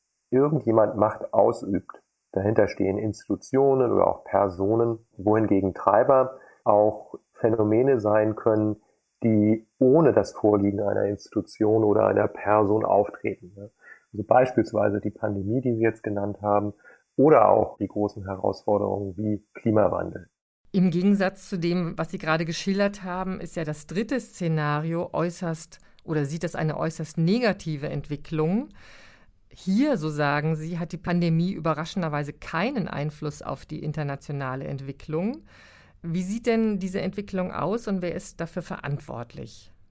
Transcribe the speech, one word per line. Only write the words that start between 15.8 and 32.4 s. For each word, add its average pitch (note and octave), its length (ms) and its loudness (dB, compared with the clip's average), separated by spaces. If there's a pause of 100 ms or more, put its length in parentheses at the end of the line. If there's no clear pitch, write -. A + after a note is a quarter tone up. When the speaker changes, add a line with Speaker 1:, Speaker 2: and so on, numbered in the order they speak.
Speaker 1:
jetzt A2+ 220 -2
genannt G2+ 360 -4
haben, G#2 320 0 (440)
oder C3 320 8
auch G#2 300 2
die G2+ 100 -4
großen G#2 360 -4
Herausforderungen G2+ 920 -4
wie G#2 280 -6 (100)
Klimawandel. F#2 720 0 (420)
Speaker 2:
Im F#3 220 2
Gegensatz F#3 560 0
zu F#3+ 100 -6
dem, E3+ 400 -2
was E3 140 -6
Sie F#3+ 60 -10
gerade D#3+ 260 -2
geschildert G3 580 -2
haben, F#3 380 -8
ist - 160 -10
ja E3 80 -4
das D3+ 240 -8
dritte A#3+ 320 -4
Szenario D#3+ 920 -4
äußerst, E3 680 -6 (240)
oder D3+ 200 -2
sieht D#3 200 -6
das D#3+ 100 -6
eine D#3 220 -2
äußerst D#3+ 420 -6
negative E3+ 680 0
Entwicklung. D#3 800 -2 (800)
Hier, B3 480 0
so D#3 140 -4
sagen D3 440 0
Sie, D#3+ 240 -6
hat E3+ 140 -6
die F3 40 -8
Pandemie F3 560 0
überraschenderweise D3+ 800 -4
keinen G3+ 540 -4